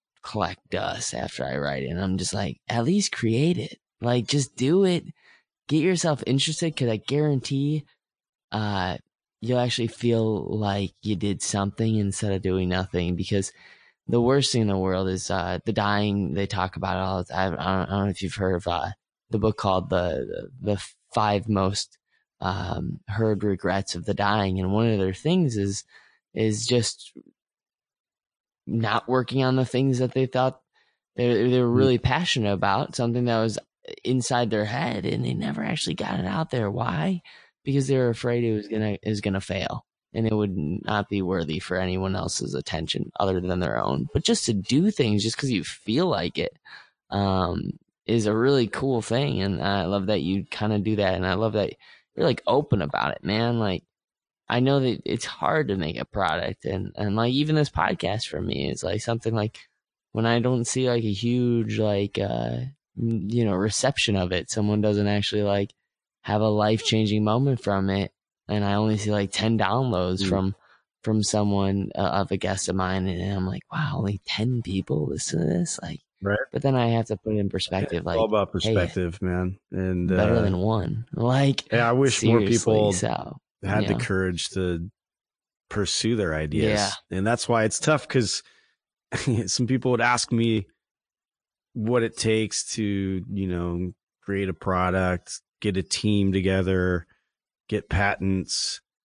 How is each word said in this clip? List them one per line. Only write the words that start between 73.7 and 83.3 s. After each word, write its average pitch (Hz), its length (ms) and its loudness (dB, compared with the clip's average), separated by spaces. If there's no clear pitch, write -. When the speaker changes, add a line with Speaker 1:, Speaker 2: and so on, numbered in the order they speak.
Speaker 1:
"Wow, 156 260 -4
only 101 280 -2
ten 120 380 -2
people 95 440 -2
listen - 340 -4
to 165 40 0
this?" 175 380 0
Like, - 180 -10
Speaker 2:
Right. 101 180 0
Speaker 1:
but 135 120 -4
then 135 120 2
I 120 140 4
have 113 180 2
to 110 100 -4
put 110 180 -4
it 104 40 2
in 101 100 0
perspective, 95 580 -2
Speaker 2:
It's 87 80 0
all 113 100 2
Speaker 1:
like, - 0 -
Speaker 2:
about 104 260 0
Speaker 1:
"Hey, 110 100 2
Speaker 2:
perspective, 90 480 0
man. 92 380 -2
And, 92 440 0
Speaker 1:
better 90 220 4
Speaker 2:
uh, 113 40 2
Speaker 1:
than 95 180 2
one." 110 540 0
Like, 135 580 2
Speaker 2:
yeah, 117 180 4
I - 20 4
wish 131 320 2
more 113 180 6
Speaker 1:
seriously, 98 60 2
Speaker 2:
people 107 460 4
Speaker 1:
so, - 440 -4